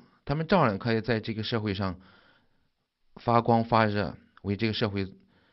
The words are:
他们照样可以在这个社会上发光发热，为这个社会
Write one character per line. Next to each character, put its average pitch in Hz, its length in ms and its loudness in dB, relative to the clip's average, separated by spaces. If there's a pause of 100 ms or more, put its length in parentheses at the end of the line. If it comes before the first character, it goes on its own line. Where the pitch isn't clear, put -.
(240)
他 139 100 -4
们 160 140 -4
照 175 180 4
样 98 140 0
可 117 140 0
以 113 80 2
在 113 180 -2
这 107 140 -6
个 107 100 -6
社 113 160 -2
会 104 140 -2
上 95 260 -4 (1160)
发 117 260 2
光 117 220 4
发 110 220 4
热， 104 320 -2 (260)
为 98 120 -2
这 113 120 -2
个 104 60 -2
社 107 160 -2
会 98 220 -4 (420)